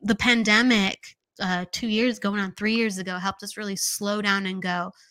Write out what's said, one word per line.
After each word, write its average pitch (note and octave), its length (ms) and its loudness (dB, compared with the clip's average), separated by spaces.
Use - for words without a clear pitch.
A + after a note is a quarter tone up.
the G#3+ 120 2
pandemic, A3+ 1040 2
uh, F3+ 300 -2
two - 180 -6
years, A3 300 2
going G3+ 220 -2
on F#3+ 120 -4
three G#3+ 220 0
years A3 240 0
ago, F#3 200 -6
helped F#3+ 240 -4
us G3+ 160 -12
really G3+ 180 -6
slow G#3 460 -2
down G3 240 2
and F#3 160 -4
go, F3+ 300 -4